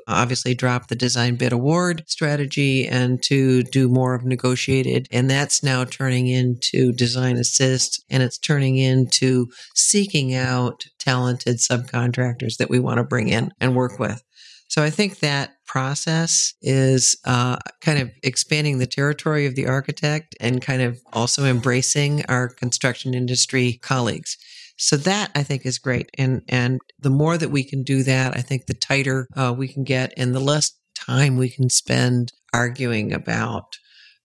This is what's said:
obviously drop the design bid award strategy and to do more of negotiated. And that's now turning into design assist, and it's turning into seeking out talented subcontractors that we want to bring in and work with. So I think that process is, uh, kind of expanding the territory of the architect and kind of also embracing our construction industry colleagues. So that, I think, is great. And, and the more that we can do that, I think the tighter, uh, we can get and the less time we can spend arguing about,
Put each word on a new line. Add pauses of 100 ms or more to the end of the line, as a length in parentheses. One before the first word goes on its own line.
obviously
drop
the
design
bid
award
strategy
and
to
do
more
of
negotiated.
And
that's
now
turning
into
design
assist,
and
it's
turning
into (280)
seeking
out (140)
talented
subcontractors
that
we
want
to
bring
in (120)
and
work
with. (460)
So
I
think
that (120)
process
is,
uh, (240)
kind
of (120)
expanding
the
territory
of
the
architect
and
kind
of (140)
also
embracing
our
construction
industry
colleagues. (420)
So
that,
I
think,
is
great.
And,
and (180)
the
more
that
we
can
do
that,
I
think
the
tighter,
uh,
we
can
get
and
the
less (240)
time
we
can
spend (200)
arguing
about, (480)